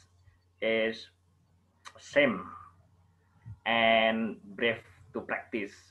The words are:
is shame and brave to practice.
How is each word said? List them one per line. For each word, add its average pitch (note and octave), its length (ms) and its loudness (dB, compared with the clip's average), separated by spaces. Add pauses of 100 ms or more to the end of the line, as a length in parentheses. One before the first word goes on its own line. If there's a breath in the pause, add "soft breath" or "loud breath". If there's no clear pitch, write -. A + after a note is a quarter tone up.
(600)
is A2+ 480 0 (880)
shame A#2+ 440 0 (1200 loud breath)
and A2+ 720 4 (200)
brave A#2 240 0 (320)
to G#2+ 80 -6
practice. - 520 -6 (180)